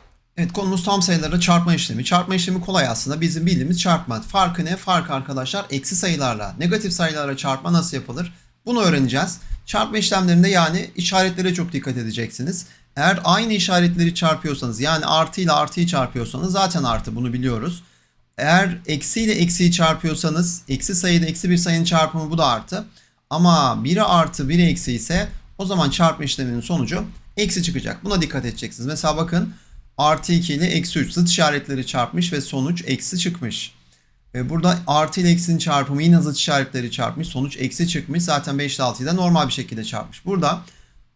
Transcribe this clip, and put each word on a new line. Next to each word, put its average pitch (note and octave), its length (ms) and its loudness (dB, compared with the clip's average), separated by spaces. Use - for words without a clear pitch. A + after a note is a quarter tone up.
Evet, F3 160 -2
konumuz F#3+ 320 -2
tam G3+ 180 2
sayıları E3+ 380 0
çarpma F3 340 4
işlemi. B2 300 -2
Çarpma F#3 300 2
işlemi F3+ 260 0
kolay F3 260 2
aslında. C3 340 -4
Bizim D#3+ 260 0
bildiğimiz E3+ 340 2
çarpma. B2+ 400 0
Farkı F3 440 0
ne? F3 120 -4
Fark E3+ 340 0
arkadaşlar C3+ 600 -6
eksi C#3 260 -4
sayılarla, B2 600 -2
negatif F#3 340 0
sayılarla D3+ 440 -2
çarpma C#3 360 -2
nasıl E3 240 2
yapılır? C3+ 380 -8
Bunu A#3+ 140 0
öğreneceğiz. C#3+ 580 0
Çarpma A3 320 -2
işlemlerinde F#3 500 4
yani F3 480 2
işaretlere F3+ 580 0
çok F3 180 -4
dikkat C3+ 240 -4
edeceksiniz. A#2 680 -6
Eğer F3 280 2
aynı G#3+ 280 2
işaretleri F3 600 2
çarpıyorsanız, C#3+ 640 -2
yani D3+ 260 0
artı D#3+ 340 0
ile E3+ 120 2
artıyı D3+ 340 0
çarpıyorsanız C3 680 -4
zaten F3+ 300 0
artı, A2+ 340 -2
bunu A#2+ 160 -4
biliyoruz. B2 500 -4
Eğer F3 480 2
eksi D#3 340 -2
ile A3 120 2
eksiyi F3 400 4
çarpıyorsanız, D#3+ 960 0
eksi C#3 260 -2
sayıyla E3+ 340 4
eksi E3 220 -2
bir F3 60 6
sayının E3+ 280 2
çarpımı, D#3+ 460 0
bu E3+ 80 -2
da D3+ 80 4
artı. A2+ 380 -2
Ama C#3+ 540 4
biri E3+ 180 2
artı E3 460 2
biri E3+ 140 4
eksi E3+ 300 2
ise F3 360 -2
o G3 80 -6
zaman F3+ 240 2
çarpma D#3+ 340 2
işleminin B2 360 -4
sonucu A#2 440 -2
eksi G3 260 0
çıkacak. B2+ 420 -6
Buna G3 180 0
dikkat C3+ 220 -4
edeceksiniz. A#2 420 -8
Mesela D3+ 300 -2
bakın, E3 380 -2
artı D#3 340 2
iki E3+ 220 2
ile D#3+ 120 0
eksi E3+ 320 -2
üç - 140 -2
zıt F3 160 2
işaretleri C#3+ 580 2
çarpmış E3 460 -2
ve D3 80 -2
sonuç C#3+ 460 -2
eksi C3+ 320 -4
çıkmış. - 540 -6
Ve B2+ 140 -4
burada E3+ 380 2
artı D#3 340 2
ile F3 100 6
eksinin E3+ 280 4
çarpımı C#3+ 440 0
yine E3+ 180 8
zıt D3 160 0
işaretleri C3 540 -2
çarpmış. A#2 380 -4
Sonuç C3+ 280 -4
eksi C3 320 -2
çıkmış. E3+ 340 -4
Zaten C#3+ 360 -2
beş C#3+ 180 -4
ile C#3 60 -4
altıyı B2+ 260 -2
da E3 40 0
normal F3 360 4
bir - 40 -4
şekilde A2+ 320 -6
çarpmış. - 420 -10
Burada F3 340 0